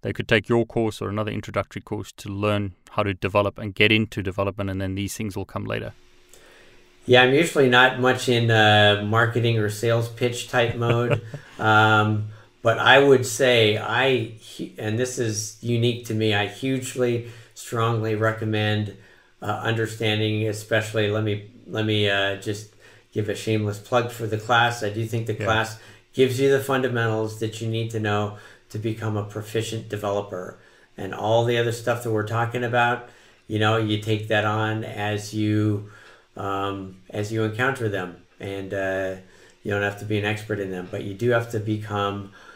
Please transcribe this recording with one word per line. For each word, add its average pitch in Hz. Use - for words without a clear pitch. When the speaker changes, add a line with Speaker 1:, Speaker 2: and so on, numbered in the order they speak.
Speaker 1:
they 113
could -
take 113
your 117
course 113
or 98
another 107
introductory 101
course -
to -
learn 101
how 107
to 101
develop 101
and 107
get 107
into 107
development, 98
and 95
then 95
these 101
things 104
will 98
come 104
later. 58
Speaker 2:
Yeah, 123
I'm 131
usually 151
not 127
much 127
in, 117
uh, 104
marketing 113
or 104
sales 117
pitch -
type 120
mode. 117
Speaker 1:
<laughs> -
Speaker 2:
Um, 107
but 113
I 127
would 135
say 113
I 113
hu-, -
and 110
this 123
is 110
unique 117
to 110
me, 110
I 101
hugely 123
strongly 113
recommend, 107
uh, -
understanding, 110
especially, 107
let 110
me, 104
let 110
me, 104
uh, 98
just 104
give 107
a 101
shameless 107
plug 117
for 117
the 107
class. 117
I 104
do 110
think 113
the 110
Speaker 1:
Yeah. 107
Speaker 2:
class 110
gives 127
you 139
the 135
fundamentals 117
that 110
you 113
need 113
to 113
know 104
to 110
become 107
a 101
proficient 107
developer. 101
And 95
all 113
the 120
other 117
stuff 113
that 120
we're 107
talking 117
about, 120
you 107
know, 107
you 107
take 107
that 107
on 110
as 104
you, 107
um, 98
as 107
you 113
encounter 120
them. 90
And, 98
uh, 95
you 104
don't 101
have 101
to 104
be 107
an 101
expert 107
in 95
them, 90
but 98
you 101
do 113
have 117
to 110
become, 101